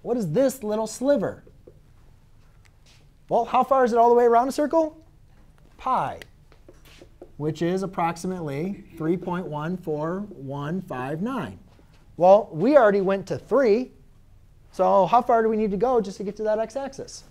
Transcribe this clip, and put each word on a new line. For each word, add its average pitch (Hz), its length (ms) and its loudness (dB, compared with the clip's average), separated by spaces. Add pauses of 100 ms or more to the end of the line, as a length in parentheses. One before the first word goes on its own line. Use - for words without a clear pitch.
What 226 140 -4
is 196 160 -4
this 247 320 0
little 214 240 -4
sliver? 220 560 -2 (1800)
Well, 226 160 0
how 247 200 0
far 269 200 4
is 233 80 2
it 233 60 2
all 233 120 6
the 240 60 6
way 240 80 4
around 233 240 4
a 262 60 -4
circle? 302 500 0 (760)
Pi, 165 420 -4 (1160)
which 151 240 -6
is 185 220 -2
approximately 175 1000 -6 (140)
three 165 200 -2
point 180 280 -6
one 151 320 -6
four 165 520 -6
one 143 520 -8
five 139 400 -8
nine. 190 380 -8 (560)
Well, 190 360 6
we 220 260 4
already 208 240 6
went 196 260 -2
to 127 100 -6
three. 240 540 0 (800)
So 185 340 4
how 233 160 4
far 233 220 2
do 220 60 2
we 220 80 0
need 214 140 -2
to 202 60 -4
go 240 240 2
just 196 160 -10
to 208 60 -10
get 196 140 -8
to 214 60 -8
that 214 160 -2
x-axis? 262 720 -10